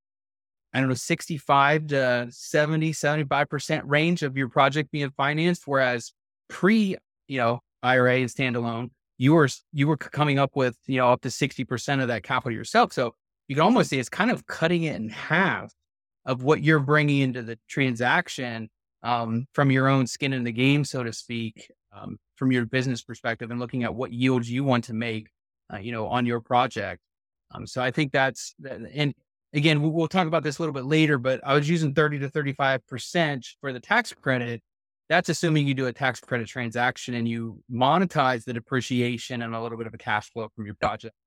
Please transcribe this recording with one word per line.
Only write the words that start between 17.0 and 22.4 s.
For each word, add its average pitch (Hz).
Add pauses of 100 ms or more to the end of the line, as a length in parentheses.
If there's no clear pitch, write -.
into 127
the 113 (120)
transaction, 123 (340)
um, 117
from 139
your 131
own 135
skin 135
in 123
the 120
game, 139
so 131
to 113
speak, - (240)
um, 98 (180)
from 131